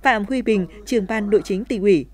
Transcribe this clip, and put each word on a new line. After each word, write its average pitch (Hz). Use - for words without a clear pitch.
Phạm 220
Huy 254
Bình, 196
Trưởng 202
ban 214
Nội 208
chính 196
Tỉnh 220
ủy. 180